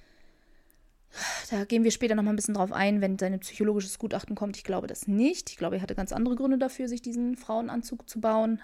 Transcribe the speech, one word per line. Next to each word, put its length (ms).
Da 140
gehen 180
wir 80
später 240
noch 80
mal 80
ein 60
bisschen 180
drauf 160
ein, 300
wenn 180
sein 220
psychologisches 580
Gutachten 380
kommt. 220
Ich 60
glaube 220
das 220
nicht. 420
Ich 60
glaube, 200
er 60
hatte 120
ganz 180
andere 240
Gründe 220
dafür, 280
sich 160
diesen 340
Frauenanzug 720
zu 120
bauen. 440